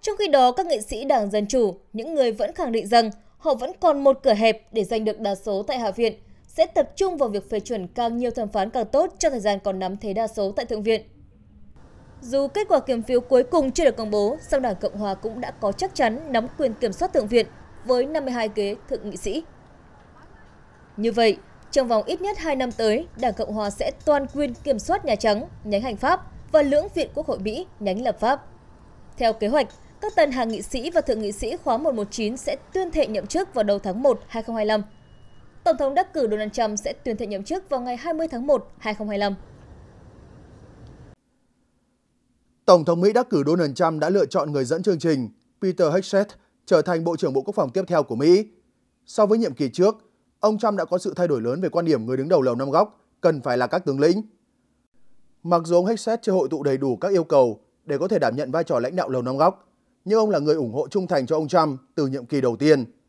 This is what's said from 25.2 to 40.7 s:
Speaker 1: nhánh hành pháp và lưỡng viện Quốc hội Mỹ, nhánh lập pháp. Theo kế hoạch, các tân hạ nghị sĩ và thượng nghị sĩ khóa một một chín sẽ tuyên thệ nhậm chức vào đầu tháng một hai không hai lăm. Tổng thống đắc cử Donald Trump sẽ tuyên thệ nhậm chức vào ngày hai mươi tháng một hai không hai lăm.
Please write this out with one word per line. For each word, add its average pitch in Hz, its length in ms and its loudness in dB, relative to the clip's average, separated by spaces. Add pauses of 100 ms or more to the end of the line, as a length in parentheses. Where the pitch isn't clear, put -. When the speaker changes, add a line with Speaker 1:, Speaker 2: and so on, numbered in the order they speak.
Speaker 1:
nhánh 208 180 -2
hành 240 140 -6
pháp 349 240 0 (320)
và 302 100 6
lưỡng 294 320 2
viện 311 200 -2
Quốc 302 120 -6
hội 185 120 -4
Mỹ, 214 280 -6 (140)
nhánh 202 220 -4
lập 240 180 -2
pháp. 262 240 0 (720)
Theo 226 160 2
kế 214 160 -2
hoạch, 254 200 2 (320)
các 415 160 -6
tân 294 160 4
hạ 247 120 -2
nghị 220 180 -4
sĩ 262 280 -6
và 339 100 2
thượng 220 200 -2
nghị 208 120 -4
sĩ 226 240 -6
khóa 254 200 -2
một 285 180 -2
một 208 160 -4
chín 220 260 -4
sẽ 587 200 -8 (160)
tuyên 370 180 -2
thệ 311 160 0
nhậm 202 200 -6
chức - 280 -4
vào 220 100 0
đầu 202 140 2
tháng 202 240 -6
một 269 240 2
hai 226 160 -8
không 226 140 -8
hai 214 100 0
lăm. 214 160 2 (840)
Tổng 320 120 4
thống 277 180 -2
đắc 370 180 0
cử 269 180 0
Donald 214 220 -4
Trump 214 260 -2
sẽ - 140 -6
tuyên 226 240 -6
thệ 220 100 -6
nhậm 196 180 -6
chức 370 240 -6
vào 254 120 -2
ngày 247 160 -6
hai 311 180 -4
mươi 320 140 -4
tháng 254 180 -6
một 269 220 2 (100)
hai 214 160 -4
không 208 140 -8
hai 202 100 -4
lăm. 202 160 0 (3250)